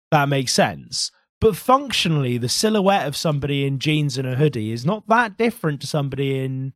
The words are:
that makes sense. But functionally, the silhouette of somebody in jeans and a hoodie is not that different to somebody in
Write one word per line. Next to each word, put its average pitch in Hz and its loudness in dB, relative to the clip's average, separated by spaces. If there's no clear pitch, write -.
that 143 4
makes 139 0
sense. 85 -2
But 214 4
functionally, 165 0
the 120 -2
silhouette 196 2
of 143 -8
somebody 143 -2
in 139 -2
jeans 147 0
and 131 -4
a 127 -4
hoodie 123 0
is 117 -6
not 208 -4
that 226 2
different 175 -2
to 135 -10
somebody 135 -2
in 135 -6